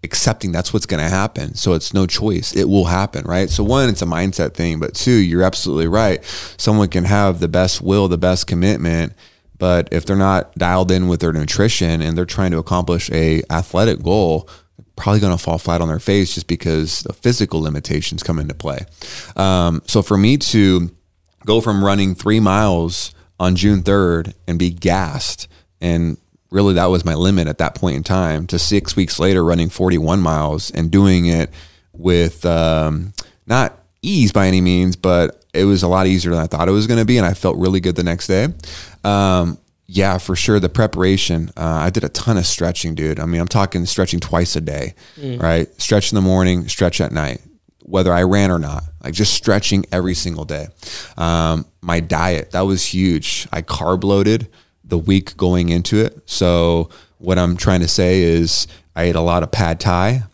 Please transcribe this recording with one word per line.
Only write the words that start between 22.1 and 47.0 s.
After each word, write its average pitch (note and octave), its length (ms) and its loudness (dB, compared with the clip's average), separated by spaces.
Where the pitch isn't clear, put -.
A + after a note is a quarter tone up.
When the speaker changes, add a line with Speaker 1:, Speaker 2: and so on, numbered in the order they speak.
Speaker 1:
three G#2+ 240 2
miles F#2+ 760 0
on F2+ 160 2
June F#2+ 300 2
third F2 500 0
and E2+ 100 -2
be F2+ 120 2
gassed, F2 760 -4
and E2+ 360 -2
really G2 240 2
that F2 120 2
was F2+ 160 2
my E2 120 0
limit F2+ 340 2
at D2+ 80 -4
that - 180 -2
point E2+ 220 -2
in D#2 60 -6
time, F2 440 -2
to F2+ 120 -4
six G2 360 -2
weeks F#2 240 -2
later F#2 240 2
running E2+ 280 2
forty-one F2 500 0
miles D#2 520 -2
and E2 180 -2
doing F#2+ 340 4
it E2 240 0
with, E2+ 500 0
um, E2 680 0
not B2 320 -2
ease D3 300 2
by G2 160 2
any F#2 120 4
means, F2+ 360 2
but F2 480 0
it F#2 100 2
was G2 180 4
a F2+ 60 0
lot F#2 180 2
easier F2+ 260 0
than E2+ 100 0
I D#2+ 40 -2
thought E2 220 -2
it F#2+ 40 2
was G#2+ 140 2
gonna A2+ 200 2
be, B2 100 4
and G#2 100 4
I F2 60 2
felt F#2+ 240 -2
really F#2 240 2
good F2 160 -2
the F2 60 -2
next E2+ 240 -4
day. G2+ 220 0
Um, F#2+ 540 2
yeah, F#2+ 320 0
for F#2 180 -2
sure, G#2 240 2
the F2+ 80 0
preparation. F#2 880 0
Uh, E2 80 -6
I D#2+ 260 0
did F#2+ 140 -2
a D2+ 40 -4
ton A2 300 -2
of F2 80 0
stretching, E2+ 480 -4
dude. D#2 260 -4
I D#2 60 -4
mean, E2+ 140 -2
I'm F2 80 -2
talking F#2 360 0
stretching F2 360 -2
twice E2+ 360 -2
a E2 40 -2
day, C#2 340 -8
Speaker 2:
Mm. B2+ 220 -8
Speaker 1:
right? E2 260 0
Stretch - 320 0
in A2 40 0
the G2 60 2
morning, F#2 460 2
stretch - 320 -2